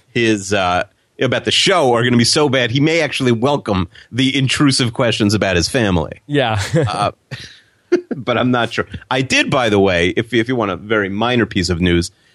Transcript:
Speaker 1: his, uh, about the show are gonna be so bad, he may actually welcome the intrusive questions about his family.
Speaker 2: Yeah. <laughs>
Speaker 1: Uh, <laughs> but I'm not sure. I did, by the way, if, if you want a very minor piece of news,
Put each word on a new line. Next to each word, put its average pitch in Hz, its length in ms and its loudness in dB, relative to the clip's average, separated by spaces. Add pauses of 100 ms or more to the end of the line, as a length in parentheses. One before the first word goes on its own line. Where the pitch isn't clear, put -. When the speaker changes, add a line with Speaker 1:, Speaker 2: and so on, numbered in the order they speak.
(120)
Speaker 1:
his, 107 400 0
uh, 90 320 0 (360)
about 123 240 0
the 107 80 0
show 160 420 2
are 117 100 2
gonna 123 120 2
be 120 80 4
so 151 240 2
bad, 123 220 0
he 135 100 -2
may 156 200 2
actually 131 320 0
welcome 110 560 -2 (240)
the 131 240 0
intrusive 135 580 0
questions 110 400 0
about 95 220 0
his 87 120 -4
family. 98 580 -2
Speaker 2:
Yeah. 120 420 0
<laughs> - 60 -6 (140)
Speaker 1:
Uh, 95 240 -2 (800)
<laughs> 349 260 -2
but 120 220 -4
I'm 123 120 2
not 117 220 0
sure. - 140 -4 (240)
I 135 120 0
did, 277 280 0
by 127 180 2
the 104 100 4
way, 92 320 2
if, - 240 -4
if 110 140 2
you 131 80 -2
want 104 140 -2
a 87 60 -4
very 104 320 -2
minor 113 380 0
piece - 240 -2
of 85 100 -2
news, 87 300 2 (240)